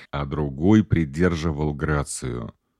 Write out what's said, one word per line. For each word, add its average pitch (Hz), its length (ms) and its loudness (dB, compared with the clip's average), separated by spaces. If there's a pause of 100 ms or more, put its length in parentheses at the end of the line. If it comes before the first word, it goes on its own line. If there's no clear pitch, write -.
(100)
а 73 140 -6
другой 73 580 2
придерживал 78 920 0
Грацию. 71 800 -4 (240)